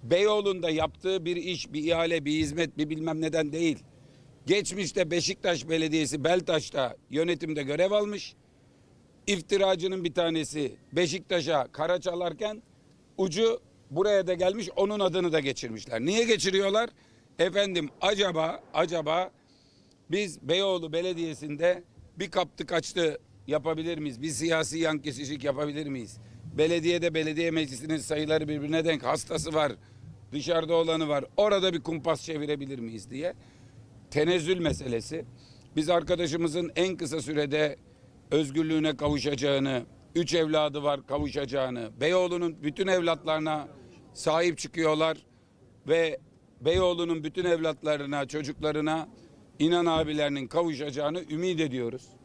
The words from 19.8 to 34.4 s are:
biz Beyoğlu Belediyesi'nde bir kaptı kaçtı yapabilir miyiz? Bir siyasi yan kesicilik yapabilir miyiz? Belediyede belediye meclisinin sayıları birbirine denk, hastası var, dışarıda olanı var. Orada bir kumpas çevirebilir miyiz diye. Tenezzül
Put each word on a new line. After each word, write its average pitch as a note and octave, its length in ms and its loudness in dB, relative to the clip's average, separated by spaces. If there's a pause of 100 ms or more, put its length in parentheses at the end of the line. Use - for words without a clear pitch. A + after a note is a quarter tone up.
biz F#3+ 300 -2
Beyoğlu E3+ 520 0
Belediyesi'nde E3 880 -2 (360)
bir F#3 120 -4
kaptı F3 340 -2
kaçtı E3 540 0 (280)
yapabilir D#3+ 500 -2
miyiz? C#3 240 -6
Bir D#3+ 80 -4
siyasi D#3+ 500 0
yan D#3 200 2
kesicilik C3+ 440 -8
yapabilir D3 440 -2
miyiz? B2+ 300 -8 (400)
Belediyede E3+ 560 2
belediye D#3+ 380 0
meclisinin D#3 460 -2
sayıları D#3 500 0
birbirine D3+ 380 0
denk, D#3+ 180 0
hastası D#3 500 -2
var, D3+ 180 2 (600)
dışarıda E3 420 0
olanı D#3+ 340 2
var. C#3+ 180 0 (120)
Orada G3 360 4
bir E3 60 -2
kumpas D#3+ 440 -2
çevirebilir C#3+ 560 -6
miyiz A2+ 300 -10
diye. C#3 240 -6 (800)
Tenezzül E3+ 480 2